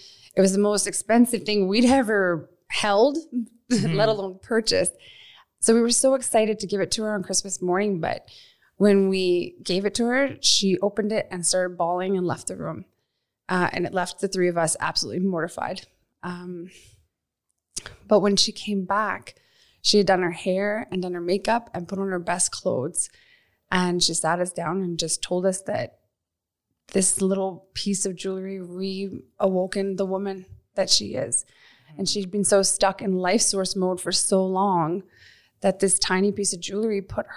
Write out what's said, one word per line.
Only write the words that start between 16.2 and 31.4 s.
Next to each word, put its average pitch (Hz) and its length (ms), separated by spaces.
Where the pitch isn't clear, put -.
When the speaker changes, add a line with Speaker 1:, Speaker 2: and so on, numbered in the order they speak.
Speaker 1:
Um, 180 480
but 214 140
when 202 160
she - 160
came 196 320
back, 196 500
she - 160
had 190 80
done 185 160
her 175 80
hair 196 600
and 185 120
done 180 120
her 175 60
makeup 202 540
and 175 140
put 190 100
on 196 100
her 185 100
best 175 340
clothes. - 560
And 180 320
she 165 120
sat 170 260
us 180 120
down 175 300
and 175 160
just 160 240
told 180 240
us 185 160
that - 360
this 190 300
little 190 520
piece 202 320
of 190 80
jewelry 190 460
reawoken 190 1400
the 196 100
woman 190 400
that 190 160
she 208 240
is. - 300